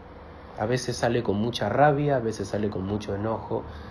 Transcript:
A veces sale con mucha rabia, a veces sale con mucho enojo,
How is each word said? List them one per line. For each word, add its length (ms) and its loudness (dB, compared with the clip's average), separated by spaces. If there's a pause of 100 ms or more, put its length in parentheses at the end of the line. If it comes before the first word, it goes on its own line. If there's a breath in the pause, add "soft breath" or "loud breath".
(580)
A 60 0
veces 320 0
sale 260 2
con 140 2
mucha 320 0
rabia, 480 6
a 40 2
veces 280 -2
sale 220 0
con 160 -4
mucho 280 -2
enojo, 500 -2 (260 loud breath)